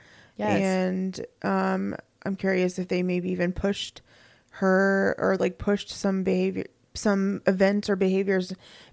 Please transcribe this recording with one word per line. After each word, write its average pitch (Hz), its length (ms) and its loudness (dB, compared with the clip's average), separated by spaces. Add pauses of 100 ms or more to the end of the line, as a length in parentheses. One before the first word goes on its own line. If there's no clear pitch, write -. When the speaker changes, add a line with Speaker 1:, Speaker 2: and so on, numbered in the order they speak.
(380)
Speaker 1:
Yes. 208 240 0
Speaker 2:
And, 185 640 -2 (160)
um, 190 540 -2 (300)
I'm 196 120 -2
curious 185 420 0
if 180 80 -6
they 180 160 0
maybe 180 280 -2
even 180 200 0
pushed - 500 -4 (500)
her 196 680 2
or, 196 200 2
like, 185 200 0
pushed - 320 -2
some 196 340 -2
behavior, 185 420 0 (280)
some 196 540 0
events 202 420 2
or 202 80 4
behaviors 190 560 2 (400)